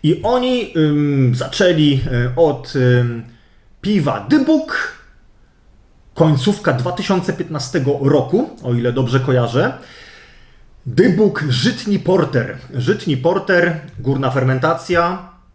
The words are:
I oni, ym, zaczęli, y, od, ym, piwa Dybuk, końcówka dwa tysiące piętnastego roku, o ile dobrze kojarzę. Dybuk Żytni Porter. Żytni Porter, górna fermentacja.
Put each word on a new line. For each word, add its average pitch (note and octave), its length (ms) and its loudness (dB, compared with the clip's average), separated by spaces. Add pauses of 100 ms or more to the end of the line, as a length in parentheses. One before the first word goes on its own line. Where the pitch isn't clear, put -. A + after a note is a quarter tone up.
I D#3 200 2
oni, B3 540 0
ym, D3 580 2
zaczęli, D3+ 680 2 (120)
y, A#2+ 240 0
od, D3+ 400 0
ym, A#2+ 480 2 (560)
piwa C3+ 480 -2
Dybuk, - 640 2 (1200)
końcówka D#3+ 580 2
dwa B2+ 200 -2
tysiące F#3 400 -2
piętnastego D3 680 -4
roku, D3+ 480 2 (120)
o B2 120 -2
ile A#2+ 180 0
dobrze C3 280 0
kojarzę. B2+ 520 0 (1120)
Dybuk F#3+ 640 2
Żytni G3 500 -2
Porter. C#3+ 600 -2 (160)
Żytni C#3+ 420 -2
Porter, F3 640 0 (180)
górna C3+ 320 -2
fermentacja. D#3+ 960 -2 (260)